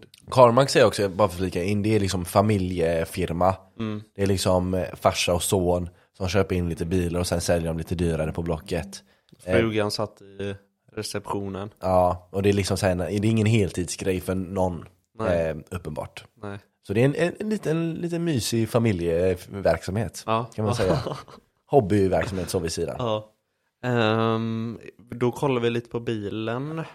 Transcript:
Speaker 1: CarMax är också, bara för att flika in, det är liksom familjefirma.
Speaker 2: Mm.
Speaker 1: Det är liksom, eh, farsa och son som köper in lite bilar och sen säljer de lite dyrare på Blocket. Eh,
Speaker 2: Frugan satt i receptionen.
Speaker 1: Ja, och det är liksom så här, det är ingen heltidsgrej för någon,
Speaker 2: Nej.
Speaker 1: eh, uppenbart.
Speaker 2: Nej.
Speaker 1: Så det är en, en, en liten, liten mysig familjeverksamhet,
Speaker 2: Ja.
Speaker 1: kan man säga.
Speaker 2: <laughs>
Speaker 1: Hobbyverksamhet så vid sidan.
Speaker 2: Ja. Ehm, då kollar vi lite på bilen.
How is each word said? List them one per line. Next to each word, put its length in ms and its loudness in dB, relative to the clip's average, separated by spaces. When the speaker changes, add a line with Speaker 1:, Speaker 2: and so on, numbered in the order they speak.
Speaker 1:
CarMax 460 8
är 100 10
också, 220 2
bara 200 2
för 60 -10
att 60 -8
flika 240 -2
in, 180 0
det 140 4
är 40 4
liksom 240 -2
familjefirma. 1300 0
Speaker 2:
Mm. 240 -8
Speaker 1:
Det 80 -6
är 40 2
liksom, 480 2
eh, 200 -4
farsa 400 0
och 80 0
son 460 0
som 120 -4
köper 280 0
in 120 0
lite 160 -6
bilar 360 0
och 60 -2
sen 140 -2
säljer 280 0
de 100 -4
lite 160 -8
dyrare 380 -2
på 100 -6
Blocket. 600 -6
Eh, 120 0
Speaker 2:
Frugan 340 0
satt 320 -8
i 320 -10
receptionen. 800 -8
Speaker 1:
Ja, 520 2
och 100 -2
det 60 4
är 40 8
liksom 240 2
så 100 2
här, 100 4
det 80 -2
är 200 -2
ingen 220 4
heltidsgrej 720 0
för 140 -4
någon, 500 -2
Speaker 2:
Nej. 320 0
Speaker 1:
eh, 60 -6
uppenbart. 540 -10
Speaker 2:
Nej. 160 -10
Speaker 1:
Så 60 -6
det 80 2
är 40 6
en, 100 2
en, 260 -2
en 80 -6
liten, 460 -2
liten 300 -4
mysig 440 0
familjeverksamhet, 1600 0
Speaker 2:
Ja. 180 0
Speaker 1:
kan 100 -4
man 100 0
säga. 240 0
Speaker 2:
<laughs> 320 -20
Speaker 1:
Hobbyverksamhet 840 2
så 80 0
vid 140 -4
sidan. 260 -4
Speaker 2:
Ja. 340 -4
Ehm, 920 0
då 220 0
kollar 280 0
vi 100 2
lite 200 -4
på 100 -4
bilen. 840 -6